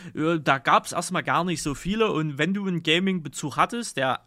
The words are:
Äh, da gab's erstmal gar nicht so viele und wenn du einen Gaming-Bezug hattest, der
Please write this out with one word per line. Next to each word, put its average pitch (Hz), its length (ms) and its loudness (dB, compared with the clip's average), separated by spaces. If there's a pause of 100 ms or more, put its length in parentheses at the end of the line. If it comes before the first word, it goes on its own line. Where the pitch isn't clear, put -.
(140)
Äh, 160 240 2
da 139 200 2
gab's 175 340 2
erstmal 170 300 -2
gar 139 220 2
nicht 175 180 -2
so 143 120 -2
viele 214 380 0
und 151 260 -2
wenn 170 160 0
du 202 120 -4
einen 175 160 -2
Gaming-Bezug 165 760 0
hattest, 208 400 0
der 131 300 0